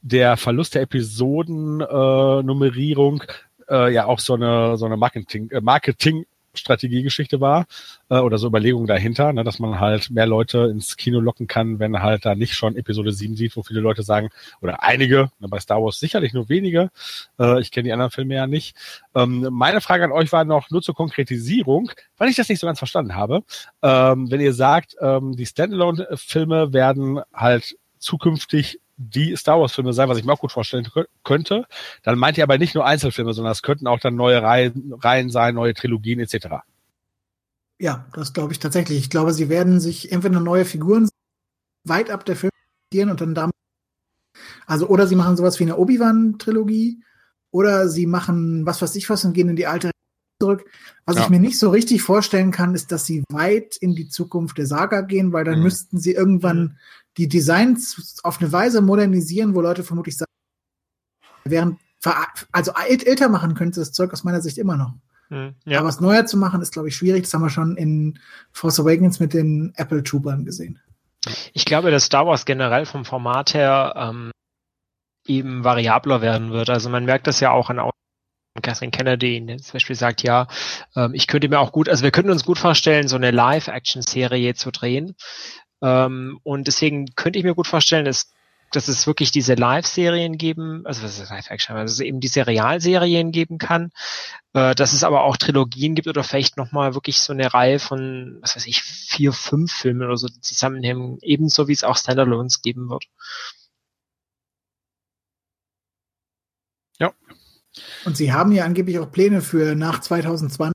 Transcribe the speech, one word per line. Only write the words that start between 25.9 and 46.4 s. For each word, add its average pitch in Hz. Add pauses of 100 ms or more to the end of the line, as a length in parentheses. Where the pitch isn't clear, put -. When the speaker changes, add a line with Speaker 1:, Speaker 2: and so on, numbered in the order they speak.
Speaker 1:
werden 135 (120)
halt 120 (200)
zukünftig - (180)
die 135
Star 156
Wars-Filme 127
sein, 131
was 120
ich 107
mir 139
auch 143
gut -
vorstellen 120
kö-, 151 (180)
könnte, 165 (380)
dann 120
meint 143
ihr 160
aber 139
nicht 165
nur 151
Einzelfilme, 127
sondern 113
es -
könnten 143
auch 120
dann 123
neue 123
Reihen, 123
Reihen 123
sein, 120
neue 117
Trilogien 117
et 117
cetera. 85 (1160)
Speaker 2:
Ja, 170
das 151
glaube 156
ich -
tatsächlich. 151
Ich 127
glaube, 160
sie 151
werden 180
sich 170
entweder 180
neue 175
Figuren 196 (760)
weit 214
ab 190
der 185
Film 185 (420)
und 196
dann 165
damit, 160 (1120)
also, 160
oder 196
sie 185
machen 180
sowas 175
wie 180
eine 165
Obi-Wan-Trilogie, 220 (480)